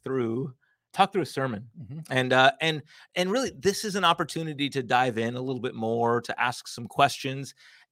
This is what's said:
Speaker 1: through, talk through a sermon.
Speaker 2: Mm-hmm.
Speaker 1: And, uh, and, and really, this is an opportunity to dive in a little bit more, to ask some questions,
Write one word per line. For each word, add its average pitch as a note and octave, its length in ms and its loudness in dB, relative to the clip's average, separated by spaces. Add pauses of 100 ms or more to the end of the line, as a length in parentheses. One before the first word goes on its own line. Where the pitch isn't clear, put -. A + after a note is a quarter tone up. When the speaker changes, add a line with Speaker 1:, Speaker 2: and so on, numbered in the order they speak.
Speaker 1:
through, B2+ 500 -2 (380)
talk F#3+ 200 2
through F3+ 100 0
a C3 40 -4
sermon. C3 400 -4 (160)
Speaker 2:
Mm-hmm. C#3+ 160 -14 (120)
Speaker 1:
And, C3 220 2
uh, C3 280 6
and, D#3 200 0 (360)
and F#3 160 0
really, B3 260 0
this G3 260 0
is G3+ 120 -4
an F#3+ 80 0
opportunity D#3 640 0
to C3+ 140 -4
dive B2 340 2
in A#2 160 0
a B2 80 -6
little B2+ 180 -4
bit B2 140 -4
more, A#2 460 2
to - 200 -4
ask B2 280 -2
some A#2 180 -12
questions, C3+ 640 0 (400)